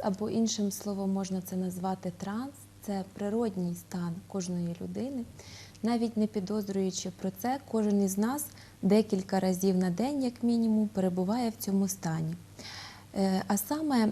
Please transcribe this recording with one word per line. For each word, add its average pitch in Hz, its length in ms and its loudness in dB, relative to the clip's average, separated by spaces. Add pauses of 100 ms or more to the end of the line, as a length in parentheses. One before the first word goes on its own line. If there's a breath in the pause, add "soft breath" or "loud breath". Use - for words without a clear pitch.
або 208 260 -2
іншим 220 420 0
словом 196 400 -4
можна 190 300 -2
це 185 140 -8
назвати 185 600 -4
транс, 220 360 -6 (320)
це 196 180 -2 (100)
природній 202 640 -2
стан 175 380 -6 (140)
кожної 175 540 -4
людини. 226 420 -6 (600 loud breath)
Навіть 226 340 0
не 214 100 4
підозрюючи 196 840 -2 (100)
про 190 100 -2 (100)
це, 262 180 -2 (120)
кожен 208 320 4
із 190 140 2
нас 247 280 0 (360 loud breath)
декілька 196 580 4
разів 185 380 4
на 185 120 4
день, 254 340 0
як 247 200 -2
мінімум, 226 440 4
перебуває 190 600 2
в 220 140 -4
цьому 196 240 4
стані. 160 480 -2 (800 loud breath)
Е, 190 320 2
а 202 100 2
саме, 277 540 2